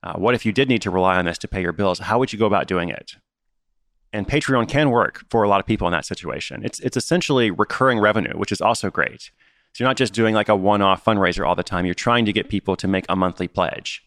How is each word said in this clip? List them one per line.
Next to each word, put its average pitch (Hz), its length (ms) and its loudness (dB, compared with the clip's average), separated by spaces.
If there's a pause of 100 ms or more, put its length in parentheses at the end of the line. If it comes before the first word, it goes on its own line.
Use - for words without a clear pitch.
Uh, 87 100 -10
what 98 220 2
if 113 100 -6
you 110 60 0
did 127 180 2
need 117 140 2
to 98 80 -2
rely 92 260 4
on 90 80 0
this 85 140 -4
to - 80 -12
pay 98 120 -6
your 87 120 -2
bills? 92 260 -2
How 110 220 -2
would 131 120 -2
you 107 60 -10
go 110 80 2
about 98 220 0
doing 87 220 -2
it? - 260 -12 (960)
And 101 140 -6
Patreon 135 420 0
can 143 220 2
work - 400 0
for 113 100 2
a 101 80 2
lot 98 100 4
of 95 60 -4
people 104 220 0
in 87 40 0
that 80 140 -2
situation. - 580 -10
It's, - 180 -8
it's 131 140 -4
essentially 131 540 0
recurring 120 500 0
revenue, 104 380 2
which 98 140 -4
is 98 100 -4
also 95 300 0
great. - 400 -4 (420)
So - 100 -6
you're 131 60 4
not 127 80 0
just 123 160 0
doing, 110 220 2
like, 104 140 2
a 107 60 6
one-off 98 480 4
fundraiser 95 440 2
all 90 80 2
the 90 80 -4
time. 90 200 -2
You're 87 120 -2
trying 120 300 0
to 107 60 0
get 107 160 -2
people 95 280 -2
to - 120 -6
make 95 220 -2
a 90 60 0
monthly 92 320 -2
pledge. - 580 -4